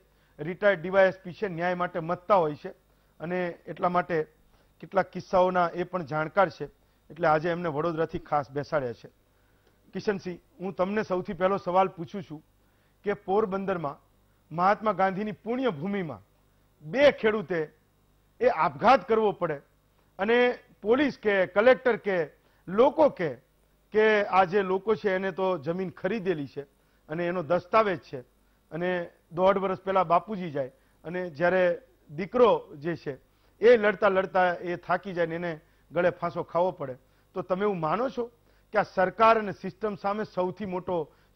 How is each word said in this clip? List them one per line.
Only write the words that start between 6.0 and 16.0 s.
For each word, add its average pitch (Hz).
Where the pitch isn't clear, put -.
જાણકાર 156
છે, -
એટલે 160
આજે 156
એમને 175
વડોદરાથી 160
ખાસ 147
બેસાડ્યા 139
છે. -
કિશનસિંહ, 185
હું 180
તમને 202
સૌથી 185
પહેલો 185
સવાલ 185
પૂછું 185
છું 151
કે 208
પોરબંદરમાં 190
મહાત્મા 202
ગાંધીની 190
પુણ્યભૂમિમાં 190